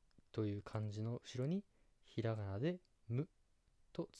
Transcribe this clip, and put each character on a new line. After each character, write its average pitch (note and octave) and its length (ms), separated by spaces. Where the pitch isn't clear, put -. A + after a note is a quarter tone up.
と A2 140
い G2+ 120
う G#2 40
漢 G#2+ 260
字 G#2+ 140
の A#2 220
後 B2 200
ろ - 20
に F#3 180
ひ - 180
ら A2+ 120
が G#2+ 100
な G2 140
で E3+ 220
む B2+ 200
と - 160